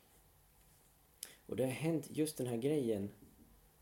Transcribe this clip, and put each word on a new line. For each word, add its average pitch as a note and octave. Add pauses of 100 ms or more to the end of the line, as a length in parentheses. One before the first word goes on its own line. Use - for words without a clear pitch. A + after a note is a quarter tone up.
(1500)
Och -
det A#2
har C3
hänt D3
just D3+
den B2+
här A#2+
grejen A2+ (720)